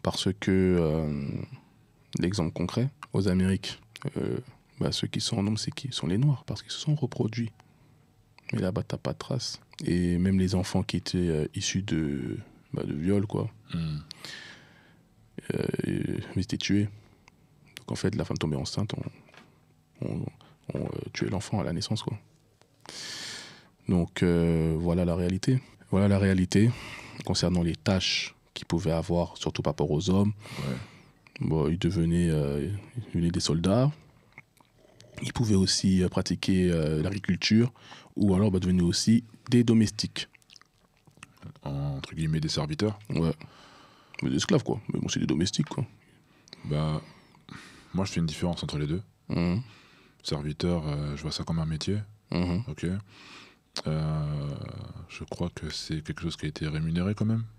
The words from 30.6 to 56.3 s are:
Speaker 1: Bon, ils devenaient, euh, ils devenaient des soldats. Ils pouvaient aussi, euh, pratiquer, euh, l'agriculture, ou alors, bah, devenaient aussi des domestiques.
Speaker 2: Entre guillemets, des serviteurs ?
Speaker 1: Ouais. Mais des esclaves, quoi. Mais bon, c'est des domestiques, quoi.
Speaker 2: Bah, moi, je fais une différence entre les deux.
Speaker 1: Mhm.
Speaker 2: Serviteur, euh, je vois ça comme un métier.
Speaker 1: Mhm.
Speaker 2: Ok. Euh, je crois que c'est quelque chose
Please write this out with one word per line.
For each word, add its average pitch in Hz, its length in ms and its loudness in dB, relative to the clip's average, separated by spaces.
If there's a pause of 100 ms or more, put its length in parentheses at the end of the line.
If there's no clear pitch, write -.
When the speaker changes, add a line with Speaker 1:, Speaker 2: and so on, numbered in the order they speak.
Speaker 1:
Bon, 76 280 2
ils 85 100 0
devenaient, 85 520 2
euh, 71 380 0 (280)
ils 117 80 -8 (100)
devenaient 85 160 2
des 101 100 0
soldats. 95 500 4 (1300)
Ils - 100 -6
pouvaient 107 240 2
aussi, 95 460 4
euh, 90 60 2
pratiquer, 92 640 2
euh, 78 320 2
l'agriculture, 101 680 2 (440)
ou 98 180 4
alors, 101 160 4
bah, 92 100 2
devenaient 90 220 4
aussi 107 420 4 (260)
des 117 140 6
domestiques. 113 640 2 (1300)
Speaker 2:
Entre 69 520 -4
guillemets, 80 260 0
des 76 80 0
serviteurs ? 78 500 0 (120)
Speaker 1:
Ouais. 80 240 2 (880)
Mais 65 80 0
des 65 60 2
esclaves, - 260 4
quoi. - 180 -2 (120)
Mais - 80 -2
bon, - 80 -4
c'est - 120 -2
des - 60 2
domestiques, 90 420 0
quoi. - 160 -4 (800)
Speaker 2:
Bah, 76 340 0 (920)
moi, 95 100 0
je 95 80 -6
fais 87 80 0
une 82 60 2
différence 82 360 -2
entre 73 160 -4
les 73 80 -2
deux. 85 160 -2 (280)
Speaker 1:
Mhm. 87 320 2 (600)
Speaker 2:
Serviteur, 78 640 -2
euh, 73 300 -4
je 71 60 -10
vois 156 100 -6
ça - 120 -6
comme - 140 -2
un 82 80 0
métier. 101 320 -2 (320)
Speaker 1:
Mhm. 87 380 0
Speaker 2:
Ok. 76 180 -6 (1000)
Euh, 76 600 -2 (600)
je - 160 -12
crois 87 300 -4
que 78 160 -8
c'est 76 320 -6
quelque - 180 -8
chose 82 160 -4